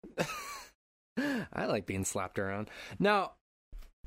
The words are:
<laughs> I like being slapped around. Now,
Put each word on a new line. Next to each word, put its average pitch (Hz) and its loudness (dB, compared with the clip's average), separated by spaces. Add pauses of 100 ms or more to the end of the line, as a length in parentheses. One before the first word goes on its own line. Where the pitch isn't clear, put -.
(160)
<laughs> - 2 (1200)
I - 0
like 113 0
being 95 0
slapped - -2
around. 98 0 (300)
Now, 196 6 (760)